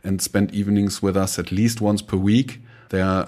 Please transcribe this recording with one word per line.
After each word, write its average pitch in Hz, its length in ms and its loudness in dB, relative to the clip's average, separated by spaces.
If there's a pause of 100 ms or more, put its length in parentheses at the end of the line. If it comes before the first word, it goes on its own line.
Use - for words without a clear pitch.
and 95 180 -2
spend 101 320 0
evenings 101 480 0
with 98 140 2
us 95 240 0
at 85 100 -8
least 113 300 0
once 104 200 0
per - 160 -6
week. 107 440 2 (300)
There 95 140 0
are 95 240 0